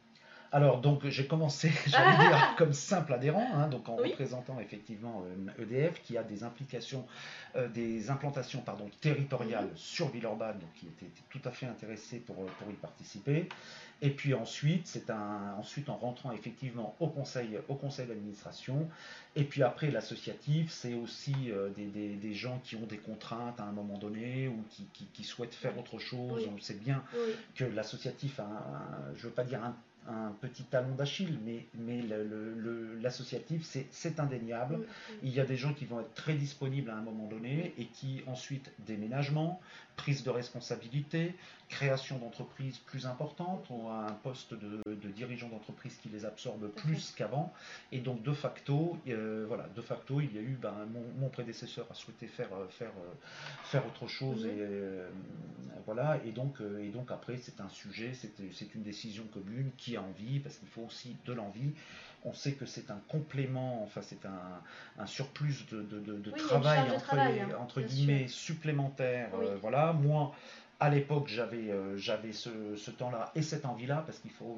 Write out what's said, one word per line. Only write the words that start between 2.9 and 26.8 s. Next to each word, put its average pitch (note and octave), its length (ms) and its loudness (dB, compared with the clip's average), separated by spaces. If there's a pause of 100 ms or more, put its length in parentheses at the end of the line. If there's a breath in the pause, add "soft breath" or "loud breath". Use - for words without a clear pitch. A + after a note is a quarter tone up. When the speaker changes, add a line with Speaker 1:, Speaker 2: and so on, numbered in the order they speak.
Speaker 1:
adhérent, D#3 400 6
hein, D3 140 6
donc A#2 200 -2
en A#2 80 0
Speaker 2:
Oui. C4+ 140 6
Speaker 1:
représentant B2+ 500 -2
effectivement, G#2 680 -6
euh, F#2+ 360 -6
E - 20 -2
D C3 260 4
F, - 120 -8
qui A#2 160 -2
a A2 40 0
des G#2 220 -6
implications, B2 600 -6 (500 loud breath)
euh, B2 120 2
des A2+ 420 0
implantations, C#3 500 -2
pardon, G2+ 300 -6 (100)
territoriales A#2+ 640 2
Speaker 2:
Mhm. E2+ 120 -4
Speaker 1:
sur - 340 -2
Villeurbanne, A2 480 -2
donc E2 160 -10
qui F2+ 140 -14
était E2 220 -14 (200)
tout C#3 160 -8
à B2+ 60 -2
fait - 120 -8
intéressé A2 540 -8
pour, G2 240 -10
euh, F#2+ 40 -4 (120)
pour G#2 120 -8
y G2 40 -6
participer. C#3+ 760 0 (540 loud breath)
Et C#3+ 80 6
puis C#3 240 2
ensuite, D3 520 2
c'est - 220 -8
un, G#2 500 -2
ensuite - 300 -6
en G#2+ 80 -2
rentrant B2 360 -4
effectivement A#2 680 -6
au E3 60 4
conseil, A#2+ 520 -2 (100)
au C#3 60 0
conseil C#3 320 -4
d'administration, A2+ 840 -2 (460 loud breath)
et C#3+ 80 6
puis C#3 180 4
après C#3+ 280 4
l'associatif, B2 800 0
c'est B2 220 -4
aussi, A#2+ 420 -2 (160)
euh, G2 200 0
des, G#2 160 -6
des, G#2 300 -2
des G#2 180 -4
gens B2 280 -4
qui - 140 -10
ont A2 80 -4
des G#2+ 140 -6
contraintes A#2 600 -6
à G#2+ 60 -4
un G#2 80 -6
moment G#2 240 -4
donné, A#2 520 -2
ou A2 200 -2
qui, - 240 -14
qui, G2+ 140 -14
qui - 180 -12
souhaitent - 300 -6
faire - 220 -2
Speaker 2:
Oui. A#2+ 40 -6
Speaker 1:
autre A2+ 180 -8
chose. B2 460 -4
Speaker 2:
Oui. G#2 100 -4
Speaker 1:
On G2 60 -8
sait A2 140 -8
bien B2 280 0 (120)